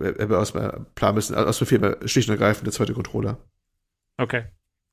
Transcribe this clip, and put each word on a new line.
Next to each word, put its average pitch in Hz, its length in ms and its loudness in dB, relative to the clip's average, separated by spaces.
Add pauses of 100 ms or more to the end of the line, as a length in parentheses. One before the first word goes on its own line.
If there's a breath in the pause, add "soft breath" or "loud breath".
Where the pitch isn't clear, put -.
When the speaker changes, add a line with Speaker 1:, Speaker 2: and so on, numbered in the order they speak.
Speaker 1:
hätte 101 360 0
aus 104 160 0
meiner - 320 -4 (100)
Plan 104 200 2
müssen, - 200 -2
aus - 240 2
der 120 80 0
Firma 104 280 4 (100)
schlicht 117 240 2
und 104 60 0
ergreifend 104 300 2
der 107 80 -4
zweite 113 200 -2
Controller. 117 440 -4 (800)
Speaker 2:
Okay. 120 280 -4 (480)